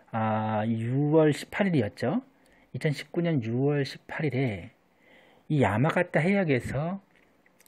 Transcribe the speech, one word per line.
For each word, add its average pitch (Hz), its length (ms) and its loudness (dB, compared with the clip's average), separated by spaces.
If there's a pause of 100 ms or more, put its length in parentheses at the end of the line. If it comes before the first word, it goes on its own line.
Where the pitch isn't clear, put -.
(120)
아, 110 520 0
유월 139 680 2
십팔 - 360 -2
일이었죠. 170 540 0 (500)
이천십구 147 480 -4
년 165 220 0
유월 135 420 0
십팔 - 420 -8
일에 123 440 -2 (760)
이 151 120 2
야마가타 135 600 2
해역에서 160 840 0 (640)